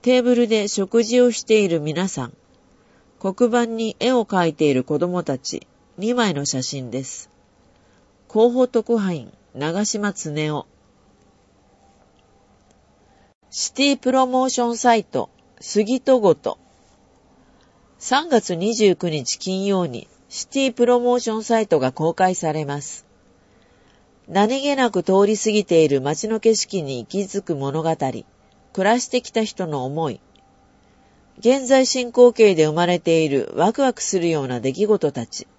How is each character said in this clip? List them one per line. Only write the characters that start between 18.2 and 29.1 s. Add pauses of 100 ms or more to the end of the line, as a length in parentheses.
月
二
十
九
日
金
曜
に (220)
シ
テ
ィ
プ
ロ
モ
ー
シ
ョ
ン
サ
イ
ト
が
公
開
さ
れ
ま
す。 (1200)
何
気
な
く
通 (120)
り
過
ぎ
て
い
る
街
の
景
色
に
息
づ
く
物
語、
暮 (680)
ら
し
て